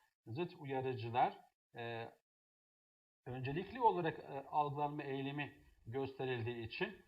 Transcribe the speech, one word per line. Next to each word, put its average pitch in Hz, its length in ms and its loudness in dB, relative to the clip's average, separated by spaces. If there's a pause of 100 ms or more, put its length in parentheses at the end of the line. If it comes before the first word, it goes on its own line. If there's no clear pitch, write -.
(260)
zıt 156 340 -4
uyarıcılar, 131 800 2 (380)
e, 117 320 -4 (1160)
öncelikli 139 540 -2
olarak, 175 380 6
e, 139 320 -8
algılanma 147 520 2
eğilimi 135 500 -2 (340)
gösterildiği 120 800 -2
için 196 300 -2 (120)